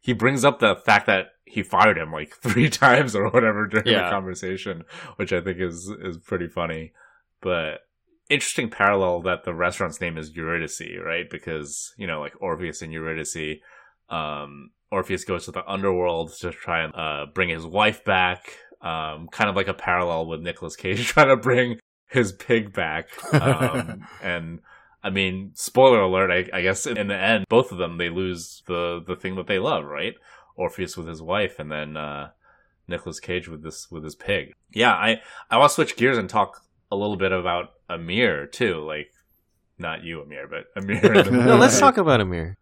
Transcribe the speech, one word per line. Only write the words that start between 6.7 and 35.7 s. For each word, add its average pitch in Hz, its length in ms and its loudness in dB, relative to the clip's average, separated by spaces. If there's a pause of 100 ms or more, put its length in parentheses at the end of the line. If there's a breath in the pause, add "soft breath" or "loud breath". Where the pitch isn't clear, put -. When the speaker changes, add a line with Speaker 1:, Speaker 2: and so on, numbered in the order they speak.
Speaker 1:
But 82 400 -4 (500)
interesting 139 400 -2
parallel 95 520 0
that 90 220 -2
the 87 100 -6
restaurant's 87 460 -2
name 85 160 -6
is 78 200 -12
Eurydice, 82 460 -6 (220)
right? 85 240 -6
Because, 76 680 -10
you 104 100 -10
know, 80 140 -6
like, 73 200 -10
Orpheus 82 400 -6
and 80 120 -12
Eurydice, 78 680 -8 (480 soft breath)
um, 73 640 -10 (200)
Orpheus 95 340 -4
goes 87 220 -6
to 87 60 -14
the 92 160 -8
underworld 90 720 0
to 90 100 -6
try 82 320 -4
and, 78 120 -6
uh, 73 400 -6
bring 92 140 0
his 82 180 -6
wife 107 380 0
back. 92 520 0 (240)
Um, 80 520 -8
kind 104 180 2
of 92 60 -2
like 98 120 0
a 95 60 -2
parallel 87 520 0
with 82 140 -6
Nicolas 85 360 -10
Cage 98 300 -4
<laughs> - 20 -4
trying 147 200 6
to 135 80 8
bring 120 420 2 (280)
his 113 260 2
pig 107 400 0
back. 80 360 -4 (260)
Um, 123 800 0
Speaker 3:
<laughs> - 80 -20
Speaker 1:
and, 85 380 -6 (420 soft breath)
I 101 80 -4
mean, 95 440 -2
spoiler 127 460 6
alert, 92 300 4
I, 90 280 0
I - 20 -2
guess 95 240 0
in 110 240 -2
the 98 80 -2
end, 98 320 2
both 127 240 4
of 90 60 -10
them, 85 180 -4
they 85 140 -2
lose 90 560 -6
the, 87 400 -4
the 90 100 -6
thing 95 200 -8
that 90 100 -8
they 98 120 0
love, 104 260 -2
right? 73 300 -8 (420 soft breath)
Orpheus 90 400 -6
with 85 100 -10
his 80 160 -12
wife 92 380 -2
and 76 100 -10
then, 76 260 -8
uh, 73 340 -10 (580)
Nicolas 87 320 -10
Cage 90 260 -6
with 80 160 -16
this, - 300 -14
with 80 100 -12
his 78 140 -12
pig. 85 360 -6 (200)
Yeah, 117 200 4
I, 107 280 0 (300 loud breath)
I 110 60 4
wanna 139 120 8
switch - 280 0